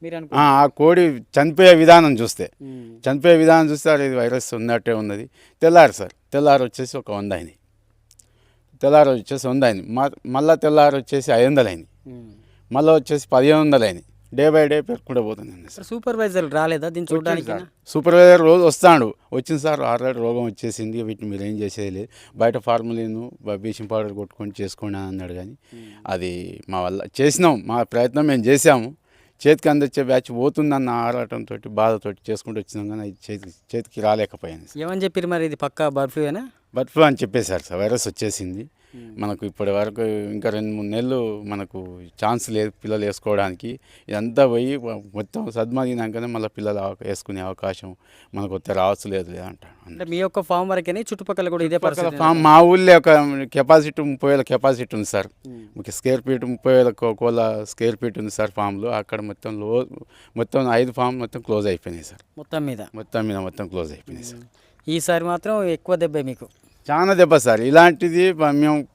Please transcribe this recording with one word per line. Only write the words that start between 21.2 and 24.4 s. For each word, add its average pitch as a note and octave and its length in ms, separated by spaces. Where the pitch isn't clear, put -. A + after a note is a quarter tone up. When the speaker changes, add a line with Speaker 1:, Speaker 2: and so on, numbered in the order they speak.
Speaker 2:
మీరు G2 140
ఏం G#2+ 160
చేసేది G2+ 300
లేదు, F#2+ 180
బయట A#2 220
ఫార్మలిన్, A2+ 760
బ-, G2+ 140
బ్లీచింగ్ G#2 340
పౌడర్ G#2+ 240
కొట్టుకొని G#2 380